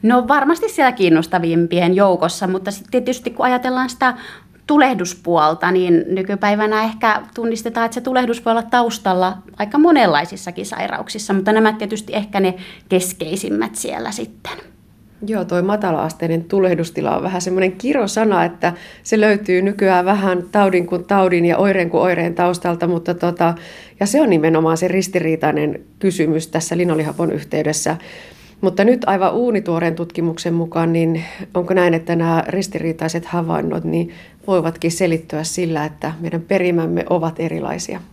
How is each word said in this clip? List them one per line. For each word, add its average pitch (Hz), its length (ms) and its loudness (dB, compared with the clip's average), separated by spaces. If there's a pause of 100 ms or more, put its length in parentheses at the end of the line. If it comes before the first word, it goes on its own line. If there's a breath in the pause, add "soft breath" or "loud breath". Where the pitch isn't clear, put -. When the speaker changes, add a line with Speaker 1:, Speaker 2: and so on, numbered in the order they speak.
Speaker 1:
No 240 240 6
varmasti 294 420 2
siellä 269 220 4
kiinnostavimpien 170 1040 2
joukossa, 185 520 2
mutta 190 240 -4
sit - 200 -14
tietysti 254 380 -2
kun - 160 -4
ajatellaan 254 440 0
sitä 247 240 0 (540 loud breath)
tulehduspuolta, 175 1040 2
niin 180 360 4
nykypäivänä 208 760 0
ehkä 220 380 0 (120)
tunnistetaan, 233 520 -4
että 226 100 -6
se 247 60 -6
tulehdus 247 440 -2
voi 233 60 2
olla 226 120 0
taustalla 196 760 0 (200)
aika 208 200 -2
monenlaisissakin 190 880 4
sairauksissa, - 680 -6
mutta 196 180 2
nämä 220 220 4
tietysti 214 420 -8
ehkä 202 240 -4
ne 185 140 0 (360 loud breath)
keskeisimmät 185 840 -4
siellä - 360 -6
sitten. - 400 -12 (760)
Speaker 2:
Joo, 208 180 -4
toi 175 160 -2
matala-asteinen 165 840 -2
tulehdustila 170 720 0
on - 80 -2
vähän 185 180 -4
semmoinen 185 300 0
kirosana, 214 720 0
että 175 300 -2 (300 loud breath)
se 214 160 0
löytyy 202 420 2
nykyään 190 440 2
vähän 190 460 0
taudin 185 360 2
kuin 175 160 -4
taudin 185 420 2
ja 170 120 2
oireen 190 320 2
kuin 170 120 2
oireen 170 340 0
taustalta, 175 520 0
mutta 170 260 -2
tota, 175 400 0 (460 loud breath)
ja 196 60 0
se 233 160 2
on 269 80 4
nimenomaan 160 480 4
se 180 100 -2
ristiriitainen 160 920 -2 (180)
kysymys 165 480 0
tässä 165 300 -4
linolihapon 160 540 0
yhteydessä. 156 680 -4 (640 loud breath)
Mutta 190 220 2
nyt 247 240 4
aivan 190 260 2
uunituoreen 175 640 0
tutkimuksen 170 580 -4
mukaan, 165 400 0
niin 165 300 0 (300 loud breath)
onko 180 200 0
näin, 180 200 4
että 165 220 -2
nämä 165 320 2
ristiriitaiset 165 800 -4
havainnot 165 580 -2
niin 170 280 -2 (360 loud breath)
voivatkin 165 440 0
selittyä 165 520 -2
sillä, 160 420 -4
että 156 340 -8
meidän 165 220 -6
perimämme 170 680 0
ovat 165 300 0
erilaisia? 165 600 -6 (120)